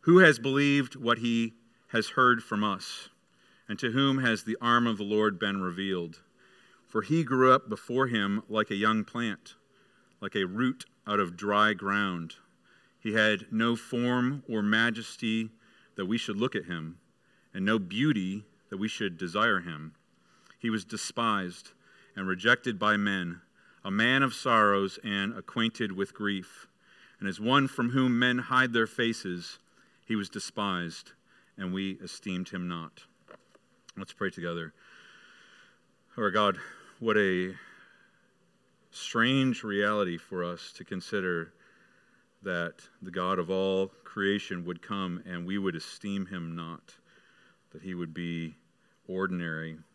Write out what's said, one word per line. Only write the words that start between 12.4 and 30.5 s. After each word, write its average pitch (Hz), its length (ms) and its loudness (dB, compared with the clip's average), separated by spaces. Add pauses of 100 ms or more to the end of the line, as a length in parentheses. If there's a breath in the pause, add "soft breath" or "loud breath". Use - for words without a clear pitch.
He 107 140 -4
had 107 380 2
no 113 240 2
form 123 720 -2
or 110 140 -2
majesty 110 880 0 (460 soft breath)
that 98 100 -6
we 113 140 0
should 101 180 -6
look 120 180 -2
at 98 100 -4
him, 82 340 -8 (520 soft breath)
and 95 140 -4
no 110 140 4
beauty 101 680 -2 (240)
that 98 80 -10
we 107 100 -2
should 95 300 -4
desire 95 440 2
him. 80 340 -10 (640 soft breath)
He 120 100 -4
was 107 160 -2
despised 104 840 -4 (440 soft breath)
and 95 120 -4
rejected 107 500 2
by 104 180 4
men, 92 460 -2 (420 soft breath)
a 101 60 -6
man 120 320 4
of 127 140 2
sorrows 101 680 4
and 101 300 -2
acquainted 113 580 -2
with 95 220 -4
grief. 98 540 -6 (520 soft breath)
And 101 80 -4
as 92 120 -6
one 135 280 4
from 120 220 -2
whom 127 300 2
men 123 180 2
hide 127 340 2
their 117 140 4
faces, 104 720 -4 (480 soft breath)
he 113 100 -2
was 98 140 -6
despised, 92 840 -6 (440 soft breath)